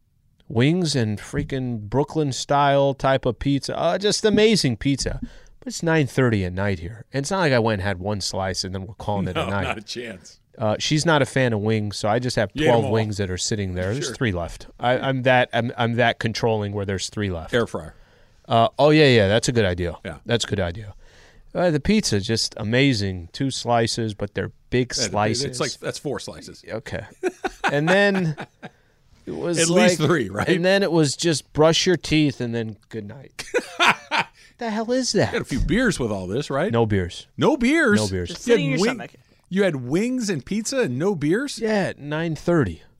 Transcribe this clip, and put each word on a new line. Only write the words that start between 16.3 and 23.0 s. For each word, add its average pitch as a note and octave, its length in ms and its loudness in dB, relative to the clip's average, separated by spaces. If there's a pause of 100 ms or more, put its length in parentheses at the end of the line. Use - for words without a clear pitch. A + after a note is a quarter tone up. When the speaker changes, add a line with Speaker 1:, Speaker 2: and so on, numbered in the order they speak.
Speaker 1:
where G2+ 120 -4
there's G2 240 -4
three G#2 200 -2
left. E2 240 -6
Speaker 2:
Air A#2+ 140 2
fryer. D#2+ 280 -12 (500)
Speaker 1:
Uh, A2+ 220 4 (120)
oh, D3 100 6
yeah, D3+ 180 8
yeah. A2+ 220 6
That's A2 180 2
a D3 60 2
good A#2 100 4
idea. F2 400 -2
Speaker 2:
Yeah. E2 220 -10
Speaker 1:
That's A#2 180 -2
a - 40 -6
good G2 120 -2
idea. F#2+ 360 -6 (600)
Uh, F3 160 2
the D3+ 80 2
pizza, G3 400 2
just A2 380 -4
amazing. G#2+ 720 0